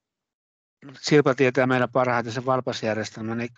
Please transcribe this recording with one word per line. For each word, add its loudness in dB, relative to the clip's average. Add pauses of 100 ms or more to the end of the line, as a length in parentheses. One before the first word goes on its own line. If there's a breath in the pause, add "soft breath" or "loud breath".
(1000)
Sirpa 4
tietää 2
meillä 2
parhaiten 0
sen -8
valpasjärjestelmän, -4
niin, -6